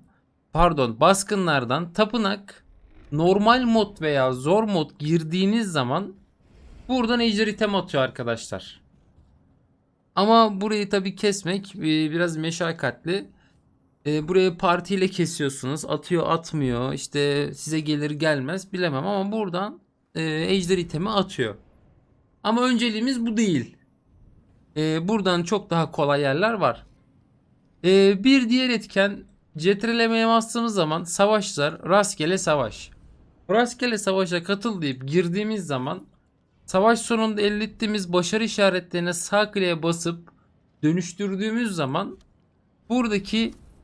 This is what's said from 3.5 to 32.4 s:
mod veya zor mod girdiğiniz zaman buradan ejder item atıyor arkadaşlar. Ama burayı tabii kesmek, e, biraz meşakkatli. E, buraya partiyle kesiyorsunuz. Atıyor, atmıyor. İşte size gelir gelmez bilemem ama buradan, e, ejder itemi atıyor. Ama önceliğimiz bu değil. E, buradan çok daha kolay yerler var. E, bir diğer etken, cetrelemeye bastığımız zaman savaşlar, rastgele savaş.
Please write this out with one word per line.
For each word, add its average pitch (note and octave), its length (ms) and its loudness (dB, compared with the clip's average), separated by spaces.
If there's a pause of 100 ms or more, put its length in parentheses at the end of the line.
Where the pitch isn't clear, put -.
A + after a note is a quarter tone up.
mod A3+ 380 2
veya C3+ 320 2
zor D#3 300 2
mod F3+ 260 0 (100)
girdiğiniz F3+ 720 0
zaman D#3 420 -2 (760)
buradan A#3+ 320 0
ejder A3 280 2
item G#3+ 280 -2
atıyor E3+ 280 0
arkadaşlar. A#2 840 -8 (1300)
Ama G#3+ 460 6
burayı G#3 280 -2
tabii G3 260 -2
kesmek, G3 600 -2
e, - 60 -10
biraz D#3 560 0
meşakkatli. D#3+ 920 -4 (760)
E, D3+ 220 -2
buraya F3+ 300 2
partiyle F#3 500 0
kesiyorsunuz. D3+ 800 -4
Atıyor, D#3 440 -2
atmıyor. C#3 640 -2
İşte C#3+ 600 -2
size D3+ 260 -4
gelir D3+ 320 -2
gelmez D3+ 600 -2
bilemem E3 340 -2
ama G3 240 -2
buradan, G#3 480 -4 (360)
e, D#3+ 80 -4
ejder E3+ 540 0
itemi F3 320 -4
atıyor. D#3+ 460 -2 (880)
Ama A3+ 200 2
önceliğimiz A#3+ 600 0
bu A3 120 -2
değil. E3 400 0 (1000)
E, D#3+ 300 -2
buradan F#3 360 0
çok G3+ 260 -2
daha E3 220 0
kolay C#3+ 300 0
yerler D#3 320 0
var. D#3 320 0 (1000)
E, G3 380 6
bir C4 260 4
diğer B3+ 200 2
etken, G3+ 540 0 (340)
cetrelemeye A3+ 680 2
bastığımız A3+ 460 0
zaman E3 300 0
savaşlar, G3 800 0
rastgele F#3 540 2
savaş. D3 520 -2 (600)